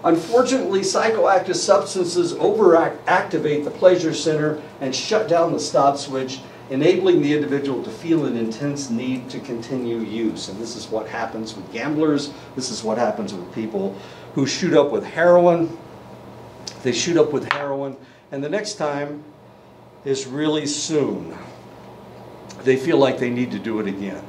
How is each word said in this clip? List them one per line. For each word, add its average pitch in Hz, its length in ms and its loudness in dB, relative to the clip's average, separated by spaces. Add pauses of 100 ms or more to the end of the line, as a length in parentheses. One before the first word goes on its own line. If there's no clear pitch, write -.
Unfortunately, 196 760 2
psychoactive 190 720 2
substances 175 800 2
overactivate 165 1300 4
the - 60 -4
pleasure 165 420 4
center 151 480 0 (220)
and 131 120 -2
shut - 340 0
down 165 240 4
the 120 60 -2
stop - 380 2
switch, 131 440 -6 (280)
enabling 165 540 4
the 147 120 2
individual 135 480 -2
to - 60 -10
feel 160 380 0
an 117 100 -2
intense 139 540 -4
need 123 400 -4
to 135 100 -10
continue 120 600 -6
use. 110 500 -4
And 101 100 -10
this 113 160 -8
is - 120 -12
what 110 200 -4
happens 110 480 -8
with 90 160 -14
gamblers. 147 640 0 (200)
This 127 160 -6
is 107 140 -8
what 107 140 -2
happens 107 340 -2
with 90 220 -12
people 101 420 -4 (380)
who 135 120 2
shoot - 280 0
up 143 160 6
with 104 160 -2
heroin. 175 680 4 (1080)
They 123 100 0
shoot 165 240 0
up - 160 4
with 123 180 -4
heroin, 139 460 -6 (340)
and 139 140 -6
the 151 60 -6
next 208 240 -4
time 147 500 -4 (800)
is 135 220 -2
really 147 400 0
soon. 139 680 -2 (1300)
They 131 100 4
feel 143 220 2
like 127 200 4
they 123 120 -2
need 120 220 -2
to 101 60 -6
do 110 200 -4
it 104 80 -2
again. 98 420 -6